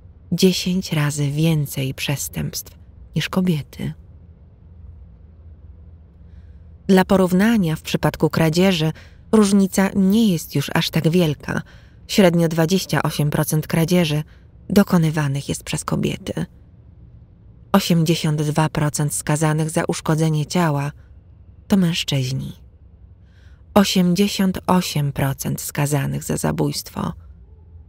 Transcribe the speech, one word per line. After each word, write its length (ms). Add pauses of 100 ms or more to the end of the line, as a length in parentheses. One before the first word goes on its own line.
(340)
Dziesięć 600
razy 380
więcej 640
przestępstw 840 (380)
niż 140
kobiety. 640 (3000)
Dla 180
porównania, 720
w 60
przypadku 480
kradzieży 600 (400)
różnica 640
nie 360
jest 240
już 180
aż 160
tak 200
wielka. 520 (460)
Średnio 400
dwadzieścia 560
osiem 260
procent 380
kradzieży 560 (460)
dokonywanych 800
jest 140
przez 220
kobiety. 600 (1300)
Osiemdziesiąt 680
dwa 280
procent 440
skazanych 560
za 180
uszkodzenie 580
ciała 460 (760)
to 100
mężczyźni. 760 (1200)
Osiemdziesiąt 920
osiem 460
procent 480
skazanych 640
za 140
zabójstwo 760 (760)